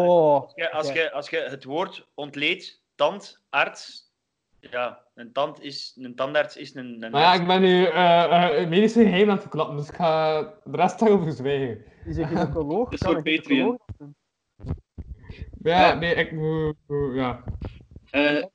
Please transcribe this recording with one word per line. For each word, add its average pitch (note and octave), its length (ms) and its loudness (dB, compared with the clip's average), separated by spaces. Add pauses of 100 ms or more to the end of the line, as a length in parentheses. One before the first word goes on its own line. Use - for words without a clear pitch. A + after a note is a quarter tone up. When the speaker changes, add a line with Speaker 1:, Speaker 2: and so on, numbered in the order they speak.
Speaker 1:
Oh, D#3 340 4
Speaker 2:
als - 140 -18
je, E3 160 -4
als D3+ 180 -2
Speaker 1:
oké. C#3 120 -4
Speaker 2:
je, D3+ 100 -2
als C#3+ 180 -10
je D#3+ 80 -4
het C3+ 260 -8
woord E3 500 -8
ontleedt, D3 720 -6 (120)
tandarts, - 1080 -4 (560)
ja, A#2+ 420 -8 (120)
een A#2 200 -20
tand D3 280 -6
is... - 400 -14
Een B2 140 -14
tandarts C#3+ 420 -2
is C#3 180 -16
een, A#2+ 280 -14
een A2+ 80 -10
Speaker 3:
Maar C#3+ 100 0
ja, E3 80 6
Speaker 2:
arts. F3+ 120 4
Speaker 3:
ik F3 60 -4
ben F#3 140 4
nu, F#3 240 6
eh, E3+ 380 4
eh, E3+ 360 4
het F3+ 100 -2
medische A3 340 4
geheim F#3+ 240 4
aan G#3 60 4
het F#3+ 80 -2
verklappen, D#3 360 -6
dus D3 120 -8
ik - 60 -16
ga D#3 460 2 (220)
de C#3 140 -10
rest E3+ 220 2
daarover G3 320 4
zwijgen. C3 520 -4 (220)
Speaker 1:
Is D#3 120 -8
een D#3+ 100 -2
gynaecoloog? E3 640 -2
Speaker 4:
Een D3 60 -8
Speaker 1:
Kan F3+ 160 0
Speaker 4:
soort D#3+ 120 -4
Speaker 1:
een D#3 160 0
gynaecoloog C#3+ 360 0
Speaker 4:
Patreon. - 0 - (200)
Speaker 1:
dat - 0 -
doen? D3 180 -20 (1500)
Speaker 3:
Ja, F3+ 260 4
Speaker 4:
Ja. - 60 4
Speaker 3:
nee, E3 220 -2
ik D#3+ 160 -2
moet, D#3 440 -4 (120)
moet, C#3+ 280 -4
ja. B2+ 280 -4 (640)
Speaker 4:
Eh, D3 340 0 (120)